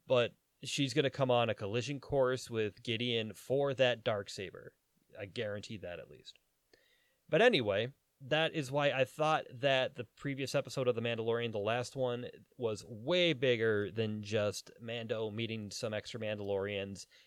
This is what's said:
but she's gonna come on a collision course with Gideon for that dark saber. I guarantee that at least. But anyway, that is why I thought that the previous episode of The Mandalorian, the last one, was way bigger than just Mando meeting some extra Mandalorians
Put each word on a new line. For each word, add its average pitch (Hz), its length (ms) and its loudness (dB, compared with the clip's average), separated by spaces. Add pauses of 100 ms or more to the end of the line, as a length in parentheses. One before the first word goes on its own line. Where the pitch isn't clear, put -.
but 120 260 4 (300)
she's 135 300 -2
gonna 139 160 4
come 131 220 2
on 120 180 4
a 104 60 0
collision 120 440 -4
course 131 500 0
with 110 340 -2
Gideon 113 500 -2
for 139 420 0
that 120 280 2
dark 107 260 -2
saber. - 440 -12 (460)
I 104 60 -8
guarantee 104 520 -6
that 87 220 -10
at 67 100 -16
least. - 300 -20 (880)
But 160 120 4
anyway, 123 480 4 (380)
that 156 280 0
is 135 160 -4
why 143 200 2
I 131 120 2
thought 151 400 0 (160)
that 131 360 2
the 120 100 -8 (100)
previous 135 400 -4
episode 131 320 0
of 120 80 4
The 113 60 -4
Mandalorian, 117 500 0
the 107 60 -4
last 113 380 0
one, 123 320 -2 (300)
was 110 300 -2
way 156 460 2
bigger 113 580 2
than 107 320 -2
just 104 560 0
Mando 113 500 -4
meeting 107 420 -4
some 110 220 -4
extra 107 260 -6
Mandalorians 101 840 -2 (220)